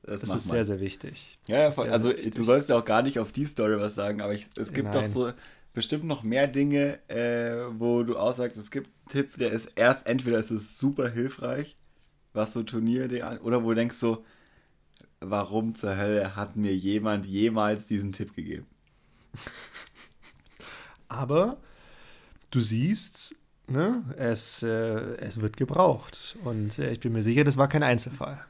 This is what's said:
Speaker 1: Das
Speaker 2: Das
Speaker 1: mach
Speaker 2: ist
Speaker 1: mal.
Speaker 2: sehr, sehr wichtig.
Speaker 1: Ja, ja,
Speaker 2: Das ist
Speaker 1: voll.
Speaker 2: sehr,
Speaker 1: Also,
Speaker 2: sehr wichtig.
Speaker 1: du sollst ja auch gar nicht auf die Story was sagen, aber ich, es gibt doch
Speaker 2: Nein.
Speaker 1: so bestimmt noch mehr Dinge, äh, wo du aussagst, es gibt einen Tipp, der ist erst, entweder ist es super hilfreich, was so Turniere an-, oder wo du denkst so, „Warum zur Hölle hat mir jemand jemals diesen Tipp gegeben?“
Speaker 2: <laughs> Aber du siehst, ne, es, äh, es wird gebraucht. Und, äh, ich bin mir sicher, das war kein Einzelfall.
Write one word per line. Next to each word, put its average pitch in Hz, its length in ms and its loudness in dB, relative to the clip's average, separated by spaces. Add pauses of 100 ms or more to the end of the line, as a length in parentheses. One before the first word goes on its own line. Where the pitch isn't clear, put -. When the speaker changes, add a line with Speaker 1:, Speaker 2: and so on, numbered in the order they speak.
Speaker 1:
Das 101 180 -8
Speaker 2:
Das 113 80 -4
Speaker 1:
mach 98 80 0
Speaker 2:
ist 110 100 -4
Speaker 1:
mal. 90 80 -2
Speaker 2:
sehr, 113 100 2
sehr 101 160 -2
wichtig. - 580 -10 (100)
Speaker 1:
Ja, 113 100 2
ja, 151 80 8
Speaker 2:
Das 143 80 4
ist - 20 -4
Speaker 1:
voll. 123 100 0
Speaker 2:
sehr, 117 60 0
Speaker 1:
Also, 117 160 4
Speaker 2:
sehr 123 100 2
wichtig. 113 160 -4
Speaker 1:
du 113 100 0
sollst 135 240 6
ja 123 100 6
auch 113 60 0
gar 113 180 4
nicht 135 160 0
auf 110 140 -4
die 139 140 -2
Story 107 320 2
was 104 160 -2
sagen, 104 260 -2
aber 101 140 -2
ich, 104 120 -8 (100)
es 110 160 -6
gibt 139 220 -2
doch 131 80 2
Speaker 2:
Nein. 107 40 0
Speaker 1:
so 120 240 0 (440)
bestimmt 151 300 -4
noch 160 180 -4
mehr 127 260 2
Dinge, 143 500 2 (100)
äh, 117 580 -2 (120)
wo 120 240 4
du 117 140 0
aussagst, 120 400 0
es 104 140 -14
gibt 139 180 -6
einen - 200 -20
Tipp, 139 300 -2
der 120 140 0
ist 110 240 -4
erst, 123 300 4
entweder 120 320 2
ist 110 120 -2
es 107 280 -6
super 135 300 0
hilfreich, 123 680 -4 (560)
was 107 200 0
so 117 100 -2
Turniere 117 640 -2
an-, 117 120 -8
oder 117 260 2
wo 113 60 2
du 113 40 4
denkst 117 220 0
so, 113 280 0 (960)
„Warum 104 540 -2
zur 101 220 -4
Hölle 101 400 0
hat 104 200 -6
mir 101 180 2
jemand 101 520 0
jemals 107 600 2
diesen 101 260 -2
Tipp - 220 -8
gegeben?“ - 320 -10 (680)
Speaker 2:
<laughs> - 420 -14 (1300)
Aber 147 500 0 (920)
du 127 100 2
siehst, 120 720 -2 (340)
ne, 185 360 0 (120)
es, 117 460 -2
äh, 113 560 -2
es 98 220 -8
wird 107 160 -2
gebraucht. 143 880 2
Und, 110 340 -2
äh, 135 140 -2
ich 117 80 -6
bin 117 120 -2
mir 110 100 0
sicher, 120 220 6
das 139 120 4
war 135 120 6
kein 147 140 2
Einzelfall. 131 680 0